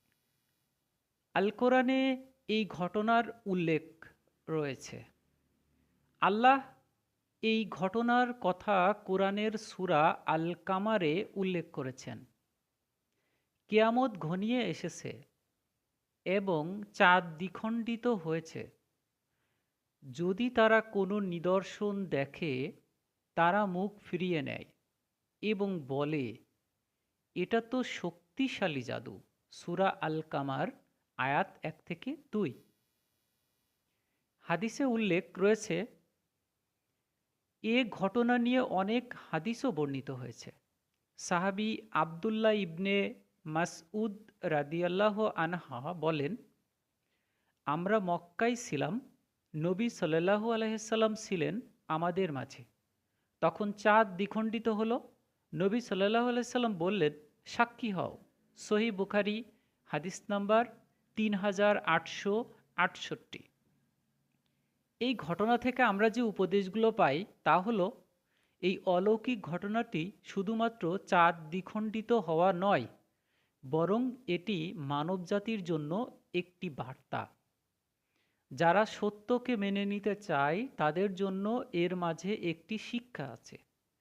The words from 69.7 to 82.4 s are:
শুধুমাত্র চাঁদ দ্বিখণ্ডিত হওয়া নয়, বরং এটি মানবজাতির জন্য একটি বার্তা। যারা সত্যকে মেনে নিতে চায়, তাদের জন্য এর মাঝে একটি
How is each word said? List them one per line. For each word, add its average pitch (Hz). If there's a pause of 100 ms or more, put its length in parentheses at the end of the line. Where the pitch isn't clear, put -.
শুধুমাত্র 208
চাঁদ 175 (140)
দ্বিখণ্ডিত 214
হওয়া 175
নয়, 175 (840)
বরং 208 (100)
এটি 175
মানবজাতির 180
জন্য 165 (140)
একটি 180
বার্তা। - (1300)
যারা 170
সত্যকে 240
মেনে 202
নিতে 202
চায়, 170
তাদের 175
জন্য 196
এর 180
মাঝে 175
একটি 170